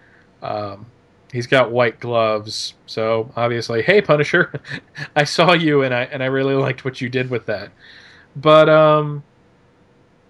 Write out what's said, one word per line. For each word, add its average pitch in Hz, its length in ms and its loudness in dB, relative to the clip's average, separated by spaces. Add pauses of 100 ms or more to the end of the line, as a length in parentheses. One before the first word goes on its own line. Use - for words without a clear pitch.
(440)
Um, 104 420 -10 (460)
he's 120 160 -8
got 123 240 4
white 120 280 -2
gloves, 110 720 -4 (140)
so 113 480 -4
obviously, 117 480 -4
"Hey, 202 180 2
Punisher, 151 520 0 (320)
<laughs> - 300 -16
I 147 80 4
saw 170 300 2
you, 151 300 2
and 127 100 -2
I, 123 120 -2
and 135 180 -8
I 131 40 -2
really 135 280 -2
liked 135 280 -2
what 131 180 -8
you 120 80 -6
did 127 200 -4
with 123 160 -6
that." 101 240 -8 (680)
But, 156 340 6
um, 151 540 2 (1080)